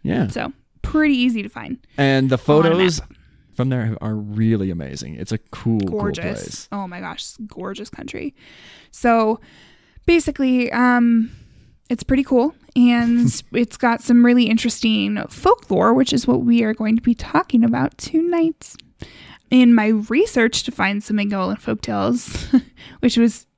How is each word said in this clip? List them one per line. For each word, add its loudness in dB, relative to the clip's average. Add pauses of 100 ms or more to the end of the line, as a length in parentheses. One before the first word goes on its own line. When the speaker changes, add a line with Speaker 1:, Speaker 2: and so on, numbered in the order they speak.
Speaker 1:
Yeah. -2
Speaker 2:
So -8 (300)
pretty 0
easy 0
to -14
find -12 (180)
Speaker 1:
And 2
the 2
Speaker 2:
on -2
a -20
Speaker 1:
photos 2
Speaker 2:
map. -18 (420)
Speaker 1:
from -2
there -4
are -6
really -2
amazing. -10
It's -12
a -6
cool, -4
Speaker 2:
Gorgeous. -4
Speaker 1:
cool -6
place. -12
Speaker 2:
Oh -10
my -14
gosh, -14 (120)
gorgeous -14
country. -12 (560)
So 2 (680)
basically, 2
um, 2 (600)
it's -4
pretty 0
cool, 2 (180)
and 2
Speaker 1:
<laughs> -18
Speaker 2:
it's -2
got 0
some 4
really 4
interesting -2
folklore, 2
which 2
is -2
what 2
we 2
are -2
going -2
to 0
be 2
talking 0
about 0
tonight. -2 (760)
In 8
my 4
research 0
to -6
find -4
some -4
Angolan -2
folktales, -2 (220)
<laughs> -20
which 2
was 2 (120)